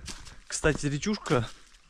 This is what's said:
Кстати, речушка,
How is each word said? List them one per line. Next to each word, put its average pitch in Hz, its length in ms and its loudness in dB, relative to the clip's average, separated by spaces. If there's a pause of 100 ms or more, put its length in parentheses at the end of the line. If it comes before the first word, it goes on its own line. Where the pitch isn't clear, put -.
(480)
Кстати, - 380 2
речушка, 147 600 2 (440)